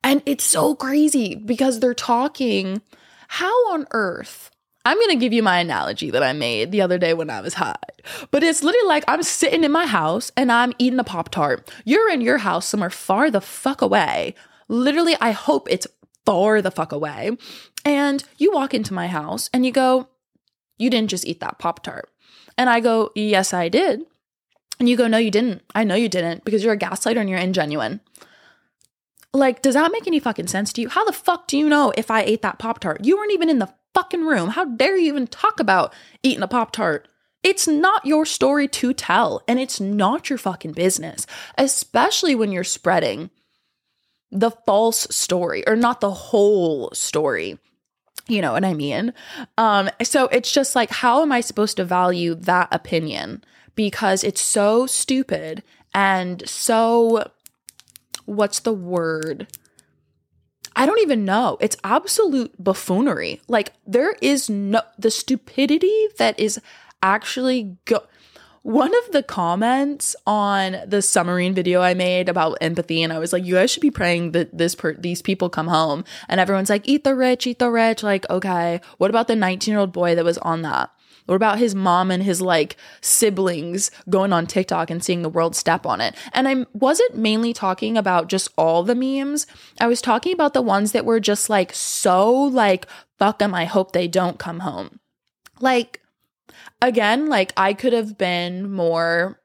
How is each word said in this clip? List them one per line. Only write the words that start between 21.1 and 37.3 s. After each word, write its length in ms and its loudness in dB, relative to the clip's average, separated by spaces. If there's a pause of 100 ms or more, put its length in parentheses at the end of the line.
just 160 -6
eat 140 -8
that 180 -10
Pop-Tart." 500 -8 (480)
And 140 2
I 80 4
go, 380 2
"Yes, 360 0
I 160 -2
did." 380 0 (720)
And 100 4
you 80 4
go, 120 4
"No, 100 2
you 140 2
didn't. 300 0 (120)
I 80 2
know 140 2
you 120 2
didn't 360 -4
because 180 0
you're 120 2
a 40 -4
gaslighter 400 -2
and 100 -2
you're 120 -2
ingenuine." 580 -2 (1300)
Like, 300 2
does 120 2
that 160 4
make 160 -6
any 140 0
fucking 260 -4
sense 280 -4
to 60 -6
you? 80 -4
How 160 0
the 80 0
fuck 360 -2
do 100 0
you 100 2
know 280 4
if 120 -4
I 140 0
ate 200 0
that 180 -4
Pop-Tart? 440 -6
You 120 4
weren't 160 -2
even 180 2
in 80 2
the 160 -4 (220)
fucking 300 -2
room. 240 2
How 160 -2
dare 320 2
you 100 4
even 180 -2
talk 320 -2
about 360 2 (280)
eating 200 0
a 60 -4
Pop-Tart? 600 -2 (340)